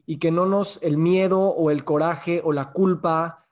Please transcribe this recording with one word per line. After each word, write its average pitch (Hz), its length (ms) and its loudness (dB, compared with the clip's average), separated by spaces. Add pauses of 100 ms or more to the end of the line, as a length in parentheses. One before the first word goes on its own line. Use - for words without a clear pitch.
y 156 120 -8
que 165 120 0
no 175 160 2
nos, 196 360 -2
el 147 160 0
miedo 185 420 2
o 170 300 2
el 151 140 -2
coraje 165 600 -2
o 160 80 0
la 139 200 -4
culpa 170 800 -2